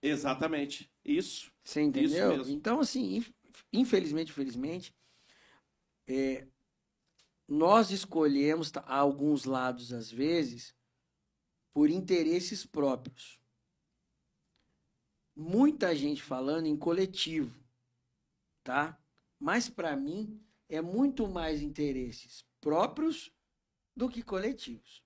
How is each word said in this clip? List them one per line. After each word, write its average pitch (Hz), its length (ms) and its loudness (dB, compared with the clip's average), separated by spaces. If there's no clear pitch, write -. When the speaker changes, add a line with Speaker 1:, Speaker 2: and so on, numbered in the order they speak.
Speaker 1:
Exatamente. 143 880 -2
Isso. - 460 -2
Speaker 2:
Você - 180 -4
Speaker 1:
Isso 151 80 4
Speaker 2:
entendeu? 156 500 4
Speaker 1:
mesmo. 135 140 -4
Speaker 2:
Então, 220 280 0
assim, 226 360 0
inf-, 233 160 -4
infelizmente, 165 600 2
infelizmente, 139 640 -6
é, 131 400 -2
nós 185 420 6
escolhemos 156 800 2
ta-, - 160 -8
alguns 139 600 2
lados, 127 460 -4
às 113 180 -10
vezes, 131 640 -2
por 147 180 6
interesses 180 760 0
próprios. - 760 -4
Muita 190 600 4
gente 143 260 -2
falando 143 440 -2
em 151 100 0
coletivo, 160 760 -2
tá? 147 340 -2
Mas, 214 300 0
pra 160 280 -4
mim, 185 440 -6
é 160 120 -4
muito 220 460 0
mais 165 340 -2
interesses 139 840 -6
próprios 202 720 0
do 247 120 -2
que 240 140 -8
coletivos. - 840 -8